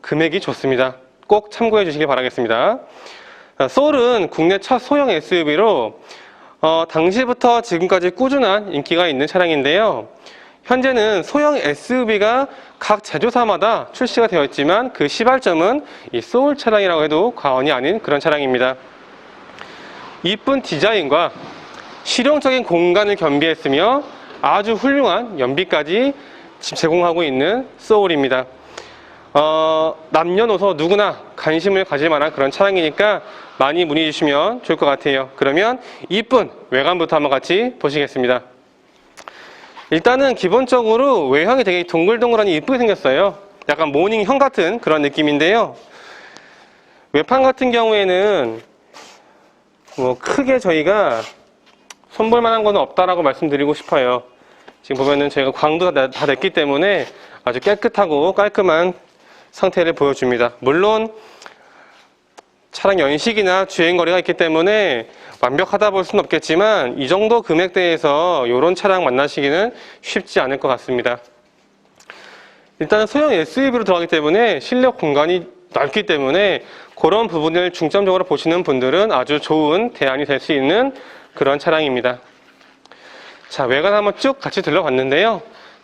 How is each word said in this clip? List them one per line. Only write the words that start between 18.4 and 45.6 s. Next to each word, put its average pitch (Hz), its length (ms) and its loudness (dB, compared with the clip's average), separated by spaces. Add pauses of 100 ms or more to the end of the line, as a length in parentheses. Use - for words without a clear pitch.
이쁜 233 400 -2
디자인과 165 720 0 (720)
실용적인 262 600 0
공간을 175 500 2
겸비했으며 160 880 0 (380)
아주 196 320 0
훌륭한 226 640 0
연비까지 165 720 0 (460)
지금 - 160 -12
제공하고 170 480 0
있는 160 440 -2 (100)
소울입니다. 143 680 2 (880)
어, 156 640 2 (140)
남녀노소 185 640 2
누구나 170 460 0 (160)
관심을 185 500 0
가질 151 240 0
만한 151 240 0
그런 135 180 0
차량이니까 190 720 0 (360)
많이 151 280 2
문의 156 260 0
주시면 160 520 0
좋을 160 140 -2
것 160 80 -2
같아요. 135 500 0
그러면 185 440 0 (300)
이쁜 202 420 0 (180)
외관부터 160 460 0
한번 147 160 0
같이 185 480 0
보시겠습니다. 131 640 -2 (1500)
일단은 247 460 2
기본적으로 233 920 2
외형이 190 340 2
되게 180 200 -2
동글동글하니 214 760 0
이쁘게 247 220 -2
생겼어요. 185 580 0 (320)
약간 151 200 0
모닝형 208 500 2
같은 233 400 0
그런 156 240 0
느낌인데요. 151 720 0 (1400)